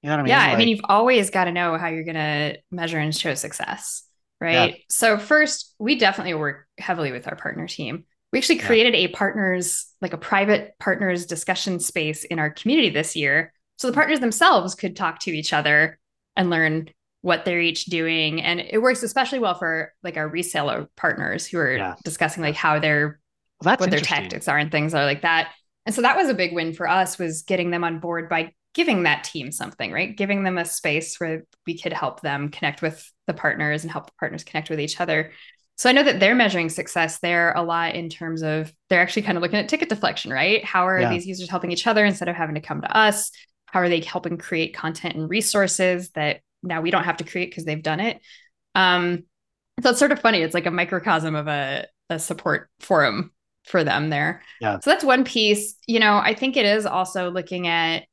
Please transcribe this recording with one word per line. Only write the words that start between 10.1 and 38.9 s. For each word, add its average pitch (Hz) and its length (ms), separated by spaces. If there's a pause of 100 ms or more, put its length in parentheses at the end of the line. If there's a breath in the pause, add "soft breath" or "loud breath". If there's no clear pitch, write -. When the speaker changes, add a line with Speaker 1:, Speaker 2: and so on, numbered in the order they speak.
Speaker 2:
a 165 40
private 202 600
partners 185 460
discussion 180 560
space 151 420
in 165 160
our 151 100
community 240 400
this 147 260
year, 151 380 (240)
so 262 100
the 247 40
Speaker 1:
Mm. 247 40
Speaker 2:
partners 302 260
themselves 233 520
could 208 220
talk 165 240
to - 120
each 156 200
other 151 480 (380)
and 180 120
learn 160 400 (340)
what 170 200
they're 175 160
each 165 280
doing. 165 540
And 170 200
it - 200
works 247 220
especially 254 360
well 202 160
for, 160 460
like, 165 160
our 151 120
reseller 151 680
partners - 500
who 175 140
are 131 160
Speaker 1:
Yeah. 95 200 (100)
Speaker 2:
discussing, 160 360
Speaker 1:
Yeah. 151 80
Speaker 2:
like, 151 60
how 151 240
they're, 151 400 (400)
Speaker 1:
Well, 170 140
that's - 80
Speaker 2:
what 185 100
their 151 80
Speaker 1:
interesting. 151 240
Speaker 2:
tactics - 240
are 147 100
and 151 140
things 151 240
are 143 100
like 143 160
that. 165 320 (320)
And 226 80
so 247 80
that 247 160
was 359 120
a 262 40
big 175 220
win 165 180
for 170 160
us, 185 300
was 160 240
getting 180 260
them 175 140
on 165 160
board 170 300
by 165 240 (200)
giving 285 300
that 147 220
team 139 260
something, - 400
right? 208 240
Giving 196 280
them 185 140
a 170 80
space 160 540
where 160 240 (240)
we 165 100
could 170 160
help 143 280
them 143 280
connect 143 320
with 160 300 (160)
the 175 60
partners 151 500
and 160 80
help - 160
the - 100
partners - 280
connect 156 240
with 156 100
each 151 220
other. 156 300 (460 loud breath)
So 247 120
I 254 40
know 277 100
that 269 160
they're 202 160
measuring 185 340
success 160 500
there 170 340
a 175 100
lot 165 320
in 170 140
terms 160 340
of, 156 280 (180)
they're 180 120